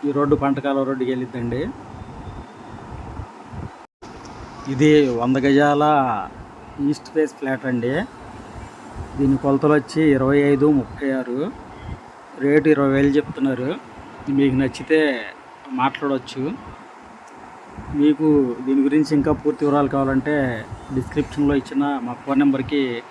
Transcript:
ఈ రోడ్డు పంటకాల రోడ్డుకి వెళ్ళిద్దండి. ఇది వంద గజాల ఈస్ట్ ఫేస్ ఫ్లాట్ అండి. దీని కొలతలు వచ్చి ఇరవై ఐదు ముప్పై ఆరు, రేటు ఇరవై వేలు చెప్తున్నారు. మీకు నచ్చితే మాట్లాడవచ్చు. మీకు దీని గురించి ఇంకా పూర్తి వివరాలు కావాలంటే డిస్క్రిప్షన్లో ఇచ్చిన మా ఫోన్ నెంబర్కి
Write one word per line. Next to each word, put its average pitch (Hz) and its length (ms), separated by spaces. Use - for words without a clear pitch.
ఈ 143 100
రోడ్డు 143 260
పంటకాల 139 460
రోడ్డుకి 127 260
వెళ్ళిద్దండి. 123 480
ఇది 147 160
వంద 127 260
గజాల 143 380
ఈస్ట్ - 260
ఫేస్ 156 240
ఫ్లాట్ 135 300
అండి. 123 240
దీని 139 260
కొలతలు 139 360
వచ్చి 156 220
ఇరవై 135 220
ఐదు 139 160
ముప్పై 135 380
ఆరు, 123 200
రేటు 143 300
ఇరవై 139 220
వేలు 139 220
చెప్తున్నారు. 135 520
మీకు 135 240
నచ్చితే 135 400
మాట్లాడవచ్చు. 135 600
మీకు 151 260
దీని 135 200
గురించి 147 320
ఇంకా 147 220
పూర్తి 151 240
వివరాలు 143 300
కావాలంటే 135 420
డిస్క్రిప్షన్లో 143 640
ఇచ్చిన 139 220
మా 123 80
ఫోన్ 139 200
నెంబర్కి 139 400